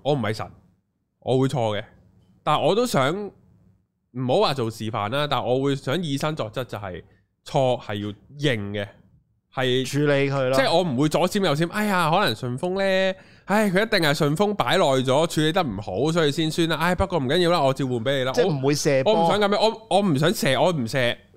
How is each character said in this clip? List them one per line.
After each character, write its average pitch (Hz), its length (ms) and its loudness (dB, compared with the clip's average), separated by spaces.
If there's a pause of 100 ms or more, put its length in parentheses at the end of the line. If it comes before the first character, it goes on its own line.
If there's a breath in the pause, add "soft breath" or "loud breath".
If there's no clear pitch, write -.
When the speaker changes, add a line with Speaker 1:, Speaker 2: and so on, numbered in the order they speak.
Speaker 1:
我 143 120 0
唔 143 40 0
係 107 140 -2
神， 107 140 -8 (720)
我 131 200 0
會 135 100 2
錯 117 300 -2
嘅， 104 60 -8 (600)
但 151 120 2
係 113 100 -2
我 175 80 2
都 240 120 2
想， 147 260 0 (1040)
唔 127 120 -4
好 127 80 2
話 185 180 2
做 117 160 -2
示 110 200 -10
範 104 200 -4
啦， 143 180 -2
但 127 120 -2
係 - 40 -2
我 127 200 0
會 139 120 0
想 139 260 -4
以 143 140 -4
身 156 200 -4
作 123 140 -6
則， 127 140 -8
就 113 140 -10
係 92 240 -10 (420 soft breath)
錯 127 380 0
係 107 140 -8
要 104 120 -6 (300)
認 143 200 0 (120)
嘅， 101 160 -4 (680)
係 131 320 0
Speaker 2:
處 139 140 -4
理 143 320 2
佢 135 180 0
咯。 131 80 0
Speaker 1:
即 269 60 4
係 202 140 0
我 165 60 4
唔 156 140 -2
會 147 120 2
左 165 200 2
閃 196 160 -2
右 156 100 2
閃， 170 180 0
哎 208 140 -2
呀， 180 240 0
可 190 140 2
能 127 100 0
順 123 220 -6
豐 180 220 -4
呢， 190 360 0 (320 loud breath)
唉， 208 220 2
佢 190 160 2
一 226 60 -4
定 208 80 2 (100)
係 143 60 2
順 151 220 2
豐 208 180 0
擺 139 240 0
耐 185 60 4
咗， 135 420 2
處 160 140 -2
理 156 120 2
得 185 100 0
唔 113 200 -4
好， 107 300 -2
所 165 120 2
以 147 60 2
先 160 200 -2
酸 165 180 0
啦。 160 80 -2
唉， 175 180 0
不 190 120 0
過 175 120 -2
唔 139 60 0
緊 139 140 2
要 175 120 4
啦， 175 100 2
我 135 140 2
照 143 120 -4
換 127 180 -2
畀 139 140 0
你 127 60 0
啦。 131 80 -2
Speaker 2:
即 131 100 2
係 175 40 2
唔 147 160 -2
會 143 120 2
射 139 300 2
波。 208 80 4
Speaker 1:
我， 220 80 2
我 165 60 2
唔 170 40 2
想 202 100 2
噉 202 140 2
樣， 190 60 2
我， 220 300 0
我 185 120 4
唔 175 140 2
想 147 160 2
射， 135 280 0
我 175 120 4
唔 135 140 -4
射 120 300 -2 (200)